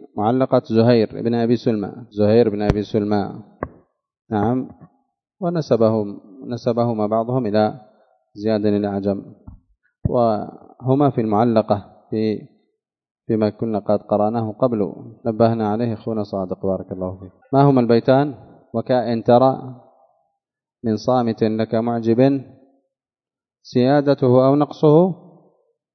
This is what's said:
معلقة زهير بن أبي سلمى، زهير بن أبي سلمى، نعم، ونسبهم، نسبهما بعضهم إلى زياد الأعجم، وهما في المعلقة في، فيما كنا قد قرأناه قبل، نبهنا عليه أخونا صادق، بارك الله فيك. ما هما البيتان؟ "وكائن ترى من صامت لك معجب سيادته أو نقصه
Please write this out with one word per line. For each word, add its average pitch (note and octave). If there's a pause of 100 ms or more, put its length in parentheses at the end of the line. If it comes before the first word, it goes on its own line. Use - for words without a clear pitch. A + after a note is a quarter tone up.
(160)
معلقة B2
زهير A2+
بن A#2
أبي A#2
سلمى، A2 (180)
زهير G#2+
بن G#2
أبي G#2
سلمى، G#2 (880)
نعم، A2+ (720)
ونسبهم، A2+ (280)
نسبهما A#2
بعضهم A2+
إلى G#2+ (540)
زياد G#2
الأعجم، G2+ (840)
وهما B2
في B2+
المعلقة A2 (180)
في، A2 (800)
فيما A2
كنا A2
قد G2+
قرأناه G#2+
قبل، A2 (340)
نبهنا A2+
عليه A2+
أخونا A2
صادق، F#2+
بارك F#2
الله F#2
فيك. F#2+ (200)
ما C3+
هما C#3
البيتان؟ B2+ (400)
"وكائن A#2
ترى B2+ (1040)
من A2
صامت A#2
لك A2
معجب A#2 (1200)
سيادته C3
أو C#3
نقصه D3+ (840)